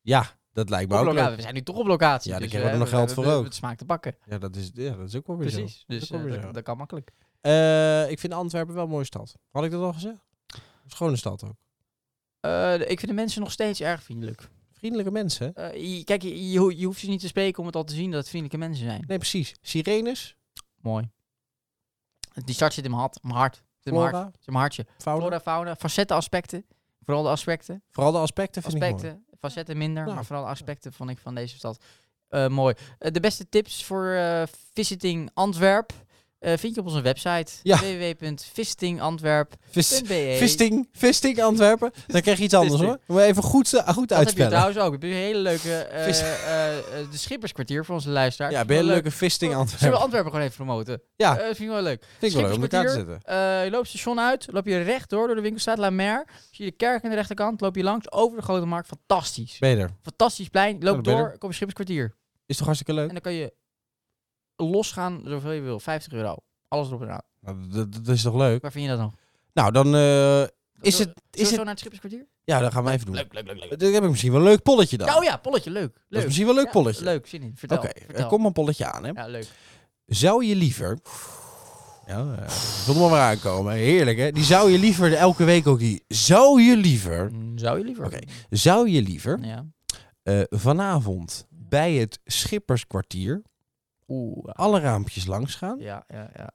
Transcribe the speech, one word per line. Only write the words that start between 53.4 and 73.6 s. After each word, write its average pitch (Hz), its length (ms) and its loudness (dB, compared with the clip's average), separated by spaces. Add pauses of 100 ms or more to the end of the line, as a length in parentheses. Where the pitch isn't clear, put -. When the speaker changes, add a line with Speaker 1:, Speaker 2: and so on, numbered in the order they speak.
Speaker 2:
eh, 185 60 0
je 190 60 -4
loopt 240 180 -2
station 233 320 -4
uit, 254 300 0
loop 190 160 -4
je 190 160 0
rechtdoor 226 440 -2
door 233 100 0
de 214 60 -4
winkelstraat 220 360 -2
La 202 120 0
Mer, 202 340 0 (260)
zie - 140 -14
je 190 60 -6
de - 60 -18
kerk 240 280 0
aan 233 60 -4
de 220 60 -2
rechterkant, 208 440 -4
loop 190 160 -2
je 190 60 -2
langs, 208 300 -2
over 226 240 2
de 220 60 -10
Grote 185 240 -2
Markt. 170 220 -6
Fantastisch. - 720 -4
Speaker 1:
Ben 131 120 4
je 120 60 4
er? 92 140 -2 (120)
Speaker 2:
Fantastisch 220 460 0
plein. 202 240 2
Loop 170 100 -8
Speaker 1:
Ja, 190 100 4
dan 131 100 0
ben 117 100 2
je 127 60 4
Speaker 2:
door, 147 120 2
Speaker 1:
er. - 80 -20
Speaker 2:
kom 196 100 -10
je 175 60 -8
Schipperskwartier. 185 600 -6 (320)
Speaker 1:
Is 147 100 -4
toch 143 100 -2
hartstikke 151 340 -2
leuk? 151 80 -2
Speaker 2:
En 180 60 -12
dan 175 80 -12
kan 180 100 -6
je 160 200 -8 (1040)
losgaan 180 680 -2
zoveel 143 260 -8
je 156 100 -6
wil. 123 200 -8
Vijftig 156 320 -8
euro. 110 240 -6 (320)
Alles 147 200 -2
erop 127 140 -8
en 110 80 -10
aan. 95 100 -10 (200)
Speaker 1:
Nou, 95 280 -12
dat, 104 240 -4
dat 113 220 -10
is 120 80 4
toch 117 120 0
leuk? 127 280 2
Speaker 2:
Waar 143 100 -10
vind 143 120 -8
je 139 60 -4
dat 127 100 -2
dan? 107 140 -4 (380)
Speaker 1:
Nou, 110 200 2
dan, 135 220 6
eh, 143 480 6
is - 540 -2
Speaker 2:
Zullen 185 180 0
Speaker 1:
het, - 160 -20
Speaker 2:
we - 100 -14
Speaker 1:
is - 80 4
Speaker 2:
zo 220 60 2
Speaker 1:
het 220 40 0
Speaker 2:
naar 220 100 -4
het 202 100 -10
Schipperskwartier? 220 480 -16 (180)
Speaker 1:
Ja, 143 160 2
dan 120 120 0
gaan 123 120 0
we 127 60 0
even 127 160 -2
doen. 95 80 -6
Speaker 2:
Leuk, 95 180 -6
leuk, 107 140 -12
leuk, 98 140 -12 (100)